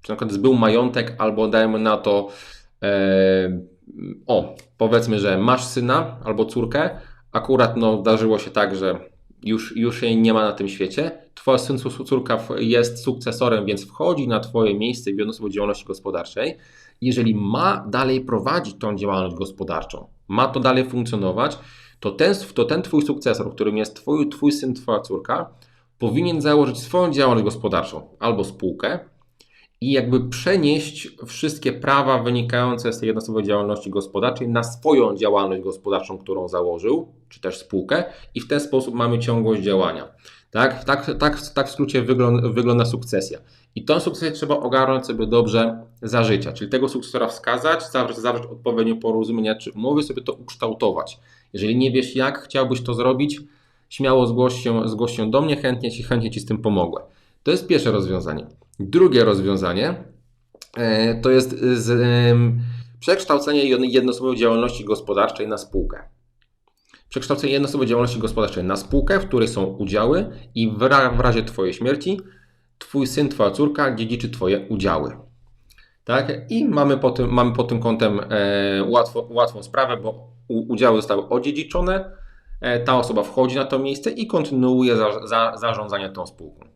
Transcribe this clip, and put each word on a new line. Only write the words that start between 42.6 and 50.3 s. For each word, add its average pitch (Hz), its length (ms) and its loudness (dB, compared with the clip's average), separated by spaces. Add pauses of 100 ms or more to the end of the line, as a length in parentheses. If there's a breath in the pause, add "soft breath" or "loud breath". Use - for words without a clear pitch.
sukcesja. - 540 -4 (360 soft breath)
I 117 100 -8
tą 156 140 4
sukcesję 165 320 -4
trzeba 147 240 -2
ogarnąć 131 500 0
sobie 110 220 -4
dobrze 113 560 2 (180)
za 117 220 0
życia, 101 300 0
czyli 101 160 -10
tego 131 200 0
sukcesora 123 380 -4
wskazać, 156 640 -2
zawrzeć, 113 260 -2
zawrzeć 117 280 -2
odpowiednie 113 500 0
porozumienia 110 600 -2
czy - 160 -12
umowy, 139 320 0
sobie 131 180 -8
to - 120 -8